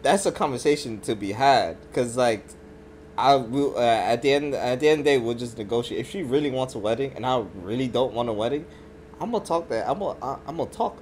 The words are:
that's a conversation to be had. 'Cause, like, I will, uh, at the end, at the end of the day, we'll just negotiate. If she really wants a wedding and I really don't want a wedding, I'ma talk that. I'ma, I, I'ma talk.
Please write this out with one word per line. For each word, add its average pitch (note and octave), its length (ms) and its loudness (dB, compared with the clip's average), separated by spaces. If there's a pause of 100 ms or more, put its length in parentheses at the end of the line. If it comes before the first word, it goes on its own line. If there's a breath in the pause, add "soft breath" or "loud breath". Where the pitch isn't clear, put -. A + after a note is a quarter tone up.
that's G3 240 2
a E3 60 2
conversation C#3 680 0
to A#2 160 -2
be G2 160 -4
had. A2+ 440 4 (160)
'Cause, A#2+ 240 -2
like, A#2 280 2 (720)
I C3+ 160 6
will, C3 420 0
uh, A#2+ 60 0
at A#2 400 2
the C#3 100 4
end, C#3+ 220 0
at B2 260 -2
the D3+ 80 4
end D#3 120 4
of C#3 60 -4
the D3 40 6
day, C3+ 80 6
we'll A#2 160 0
just A#2 240 -8
negotiate. A2+ 420 -2
If B2+ 100 -8
she G3+ 120 -6
really C#3+ 280 0
wants C3 260 -2
a - 20 -6
wedding A#2 380 -2
and A2+ 100 -6
I B2+ 160 0 (200)
really A#2+ 260 -2
don't A#2+ 260 0
want A#2+ 140 -2
a A2+ 40 -2
wedding, B2 320 -2 (560 loud breath)
I'ma G#3+ 200 -2
talk E3 300 -2
that. A2+ 180 -2
I'ma, F3 340 -2
I, C3+ 140 -4 (100)
I'ma D3+ 200 -4
talk. - 360 -4